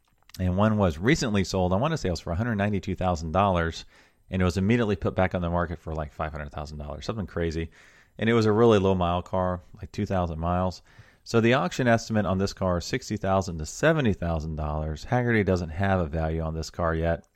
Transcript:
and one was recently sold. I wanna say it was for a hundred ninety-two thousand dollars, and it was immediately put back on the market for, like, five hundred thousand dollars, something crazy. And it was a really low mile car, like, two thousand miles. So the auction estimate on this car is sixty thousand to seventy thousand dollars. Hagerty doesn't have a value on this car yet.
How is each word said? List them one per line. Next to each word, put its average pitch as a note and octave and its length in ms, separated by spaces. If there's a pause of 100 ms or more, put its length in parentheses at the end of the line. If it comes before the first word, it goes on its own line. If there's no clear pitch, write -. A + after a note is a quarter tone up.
(400)
and F2+ 160
one G#2+ 200
was F2+ 220
recently G#2 460
sold. F2+ 280
I F#2+ 40
wanna D3 200
say G#2+ 120
it F2 40
was E2 80
for E2+ 120
a E2 40
hundred A2+ 200
ninety-two G2+ 400
thousand E2+ 340
dollars, F2 540 (440)
and F#2 140
it - 20
was F2+ 120
immediately G#2 400
put - 180
back F#2 220
on F2+ 60
the F2 80
market E2+ 280
for, D#2+ 160
like, D#2 180
five D#2 200
hundred D2 180
thousand D2 280
dollars, D2 280
something A2 200
crazy. E2 440 (480)
And A2 100
it A#2 60
was A2+ 100
a G#2+ 80
really A2 260
low F#2+ 160
mile F2 280
car, F2+ 400 (140)
like, - 140
two G#2+ 140
thousand F2 340
miles. F2+ 440 (420)
So A#2 160
the A2+ 140
auction C#3+ 340
estimate A2 380
on F#2 100
this F#2+ 160
car F2+ 260
is E2+ 60
sixty - 320
thousand F#2+ 420
to D2+ 80
seventy D3 460
thousand D#2+ 440
dollars. D2+ 520
Hagerty A#2+ 380
doesn't F2+ 240
have G2 300
a E2+ 60
value D#2+ 360
on D#2+ 120
this D#2+ 140
car E2 260
yet. E2 420